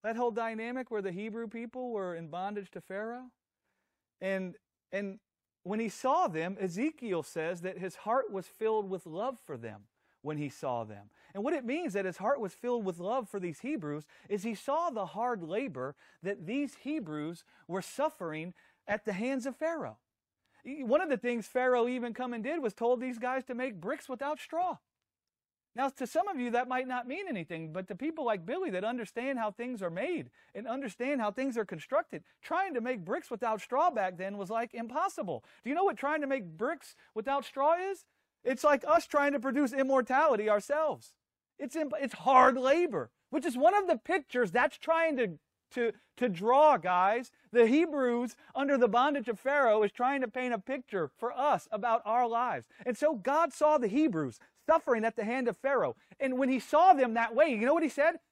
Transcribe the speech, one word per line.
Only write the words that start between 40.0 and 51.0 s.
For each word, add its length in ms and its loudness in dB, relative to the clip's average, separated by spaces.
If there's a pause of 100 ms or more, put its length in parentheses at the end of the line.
ourselves. 640 0 (440)
It's 180 -8
imp-, 240 -2
it's 140 -4
hard 440 6
labor, 520 2 (200)
which 160 -2
is 100 -2
one 180 6
of 120 4
the 100 2
pictures 540 -2
that's 260 2
trying 420 0
to, 200 -2 (360)
to, 180 0 (240)
to 120 0
draw, 500 6
guys. 520 2 (220)
The 160 8
Hebrews 640 2 (220)
under 200 2
the 120 6
bondage 400 2
of 100 -4
Pharaoh 460 4
is 80 0
trying 300 0
to 60 -4
paint 240 -2
a 60 -2
picture 580 -4